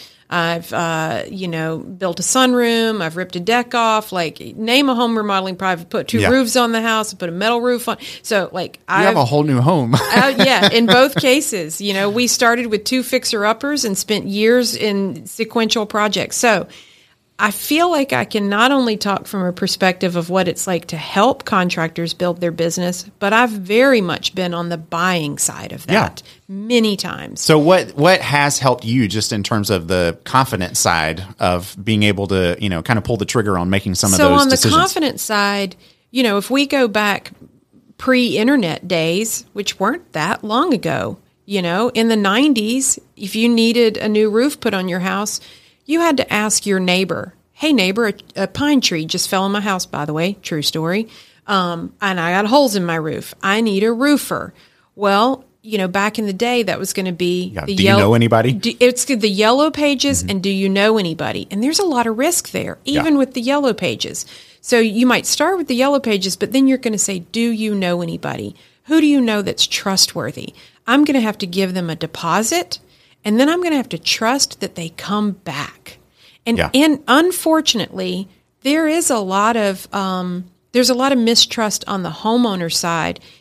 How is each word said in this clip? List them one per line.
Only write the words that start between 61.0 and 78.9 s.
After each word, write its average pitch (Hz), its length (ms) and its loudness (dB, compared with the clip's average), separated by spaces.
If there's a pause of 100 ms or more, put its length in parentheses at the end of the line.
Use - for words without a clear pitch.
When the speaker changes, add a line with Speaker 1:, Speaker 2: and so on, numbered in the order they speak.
Speaker 1:
And 202 120 -4
there's 302 160 0
a 403 60 0
lot 254 220 0
of 226 120 -2
risk 302 340 -2
there, - 320 -6
Speaker 2:
Yeah. - 160 -2
Speaker 1:
even 294 180 2
with 269 160 0
the 254 80 -4
Yellow 269 320 0
Pages. - 500 -6 (360)
So - 180 0
you 226 280 2
might 226 200 2
start 359 320 0
with 311 100 -6
the 262 60 -2
Yellow 269 260 2
Pages, 196 360 -2
but 214 160 -4
then 269 160 4
you're 262 100 4
gonna 226 200 -4
say, 190 200 -4 (140)
"Do 226 80 -2
you 220 340 0
know 175 280 0
anybody? 131 520 -8 (300)
Who 311 160 2
do 311 60 4
you 285 140 4
know 220 220 0
that's - 240 -2
trustworthy?" - 880 -2 (320)
I'm 277 180 4
gonna 277 160 2
have 214 180 -2
to 202 80 -4
give 185 280 -2
them 180 160 -2
a 156 60 -6
deposit, 208 840 -2 (460)
and 214 160 2
then 285 80 4
I'm 349 140 0
gonna 330 140 0
have 247 140 -2
to 165 80 -8
trust - 600 -2
that 196 140 -8
they 165 220 -10
come 208 360 -2
back. - 640 -12 (500)
And, 233 120 0
Speaker 2:
Yeah. 82 160 0
Speaker 1:
and 294 340 4
unfortunately, 240 1200 0 (340)
there 302 260 2
is 330 220 0